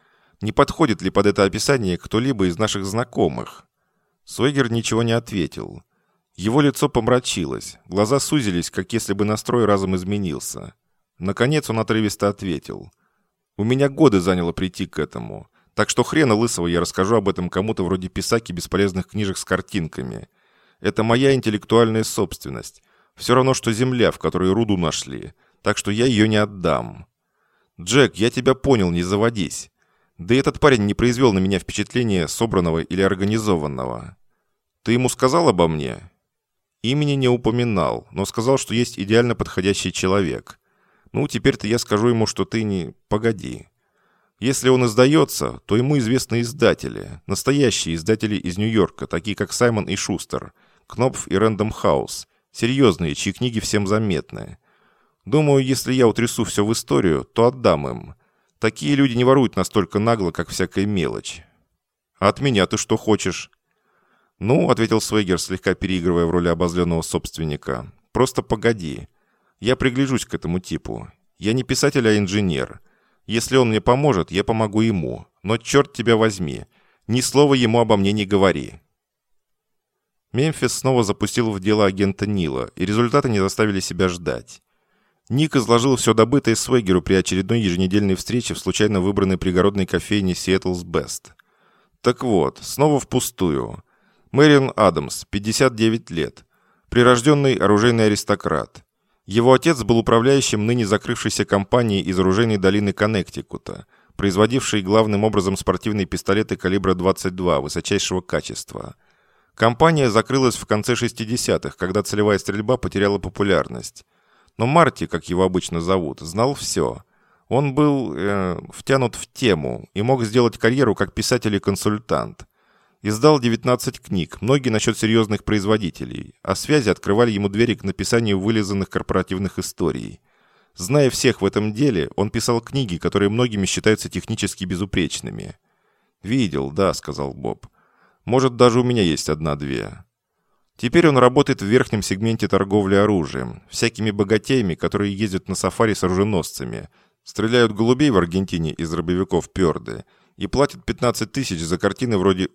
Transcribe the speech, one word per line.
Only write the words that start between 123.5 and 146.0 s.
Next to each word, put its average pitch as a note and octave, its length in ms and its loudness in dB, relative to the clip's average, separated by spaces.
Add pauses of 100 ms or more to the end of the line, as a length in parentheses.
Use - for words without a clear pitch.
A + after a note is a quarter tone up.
книг, - 400 -6
многие B2 300 0
насчёт A2 260 0
серьёзных A2 480 0
производителей, G2 960 -4
а F#2 120 -2
связи C#3+ 340 0
открывали G#2 440 2
ему G2+ 180 0
двери A2 240 2
к - 100 -18
написанию G2+ 560 0
вылизанных G2+ 480 0
корпоративных F#2 680 -4
историй. B1+ 640 -4 (520)
Зная B2+ 360 2
всех - 320 0
в - 20 -2
этом G#2+ 300 0
деле, G#2+ 420 0
он G2+ 140 0
писал A#2 320 0
книги, B2+ 340 -4
которые G2 320 0
многими G#2+ 380 0
считаются G2+ 420 0
технически - 560 -6
безупречными. E2+ 920 -6 (680)
«Видел, F2+ 480 -2
да», E2 240 0
сказал C#2 400 -8
Боб. A#1+ 320 -8 (580)
«Может, B2+ 320 0
даже A#2+ 240 6
у B2 40 2
меня A#2+ 180 0
есть D#2+ 260 0
одна-две». C#2+ 760 -4 (760)
Теперь E3 280 4
он C#3+ 120 6
работает B2+ 420 4
в G2 60 -6
верхнем A2+ 340 2
сегменте G#2+ 480 -2
торговли G2 460 2
оружием, D#2+ 760 0
всякими A2 440 -2
богатеями, G#2 640 0
которые G2+ 380 -2
ездят F#2+ 360 -4
на F#2+ 40 -2
сафари G#2+ 380 0
с - 120 -4